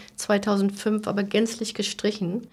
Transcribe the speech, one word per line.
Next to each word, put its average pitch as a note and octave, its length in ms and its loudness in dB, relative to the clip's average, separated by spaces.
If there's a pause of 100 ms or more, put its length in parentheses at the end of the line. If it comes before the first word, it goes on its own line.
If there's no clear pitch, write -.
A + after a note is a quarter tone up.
(160)
zweitausendfünf G3+ 920 2
aber G3+ 140 0
gänzlich A3 540 0
gestrichen, G3+ 760 -2